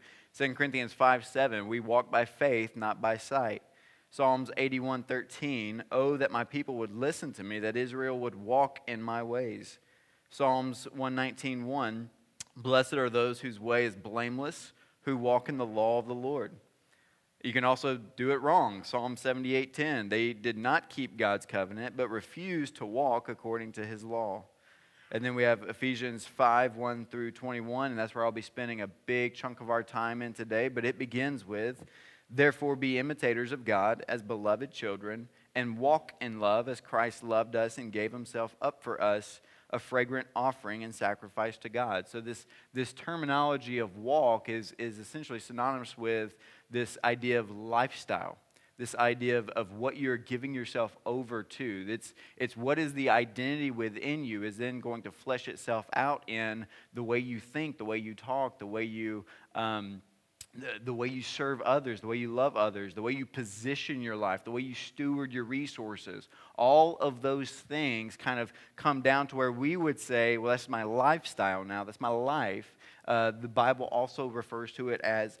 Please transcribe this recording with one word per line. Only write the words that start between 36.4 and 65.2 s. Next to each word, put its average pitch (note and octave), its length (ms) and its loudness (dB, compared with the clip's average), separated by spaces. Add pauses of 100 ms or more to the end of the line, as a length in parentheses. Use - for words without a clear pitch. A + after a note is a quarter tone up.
love G#2+ 260 4
as B2+ 140 -6
Christ A#2 420 0
loved A2+ 320 2
us A2+ 220 0
and A#2 160 -10
gave G#2+ 180 0
Himself A#2+ 520 -6
up C#3+ 200 -2
for - 200 -4
us, G#2 400 0 (300)
a B2 60 0
fragrant B2 580 0
offering A2+ 480 -2
and A2+ 100 -10
sacrifice G#2+ 640 -2
to - 100 -12
God. G#2+ 400 -2
So A#2 120 -8
this, A#2 260 -10 (280)
this B2+ 180 -2
terminology C#3+ 840 0
of G2+ 180 -2
walk A#2+ 520 4
is, A2+ 300 -4
is A2+ 200 -6
essentially C3 400 -10
synonymous B2 580 -4
with A2+ 380 -2 (360)
this A#2+ 340 -4
idea A#2+ 360 4
of G#2 100 -4
lifestyle, G#2+ 880 -2 (400)
this A#2+ 180 -6
idea A#2+ 420 4
of, G#2+ 120 -2
of G#2 240 -2
what B2+ 220 -2
you're C3 200 0
giving B2 360 -6
yourself A#2+ 440 -2 (100)
over A#2+ 360 -4
to. G2 460 -8
It's, - 260 -8 (220)
it's B2 200 -4
what C3+ 220 0
is D3+ 160 -2
the C3+ 160 2
identity B2+ 600 2
within A#2 540 -4
you G#2+ 180 -4
is G#2+ 140 -6
then B2 240 -6
going A#2 220 -6
to G2+ 100 -14
flesh - 360 -4
itself A2 460 -2
out C#3 340 0
in A2 380 -4 (280)
the B2 80 -4
way A#2+ 160 2
you B2 220 -4
think, D3+ 380 -6
the A2 60 -8
way A2 140 -2
you A2 160 -8
talk, B2+ 440 -4
the G#2 80 -10
way A2 180 -4
you, A2 400 -6 (300)
um, G#2 480 -4 (520)
the, A#2+ 300 -10
the B2+ 80 -4
way A#2+ 160 -2
you C3 140 -6
serve C#3 400 -2
others, B2+ 380 2
the A2 60 -10
way A#2 100 0
you A#2+ 160 -4
love B2+ 240 2
others, G2+ 380 2
the G#2+ 80 -6
way A#2+ 100 0
you C3+ 120 -4
position B2+ 800 -4
your A2+ 140 -4
life, G2 280 0
the A2+ 60 -8
way B2 120 -2
you C3 120 -8
steward C#3+ 580 -4